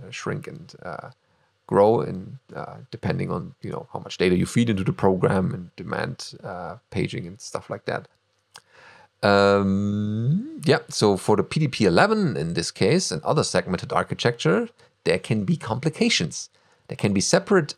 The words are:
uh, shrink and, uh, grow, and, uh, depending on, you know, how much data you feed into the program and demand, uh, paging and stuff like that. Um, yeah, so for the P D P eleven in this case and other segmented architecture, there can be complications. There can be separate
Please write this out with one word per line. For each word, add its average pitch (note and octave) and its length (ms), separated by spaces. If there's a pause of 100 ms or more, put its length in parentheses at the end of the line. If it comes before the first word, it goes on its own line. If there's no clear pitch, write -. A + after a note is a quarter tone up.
uh, - 40
shrink - 360
and, - 360
uh, - 280 (580)
grow, G#2 320
and, G2 380 (160)
uh, - 220 (160)
depending F#2 360
on, F2+ 320
you G2+ 100
know, - 220
how - 60
much - 200
data F2+ 180
you F2+ 100
feed A#2 240
into F#2+ 140
the F#2 80
program G2 600
and F2+ 220
demand, - 600 (100)
uh, F2+ 320 (140)
paging - 360
and F#2+ 140
stuff - 280
like - 180
that. - 200 (1160)
Um, G#2 1400
yeah, D3 140 (100)
so G2+ 280
for G#2+ 200
the G2 60
P - 180
D D#3 80
P - 160
eleven G2 520
in E2 180
this E2+ 160
case C#3+ 400
and E2 120
other A#2 220
segmented - 480
architecture, D#3 760 (360)
there D#2+ 140
can G#2+ 260
be D#3 120
complications. C#3+ 920 (380)
There - 80
can G#2 160
be G2 80
separate F3+ 580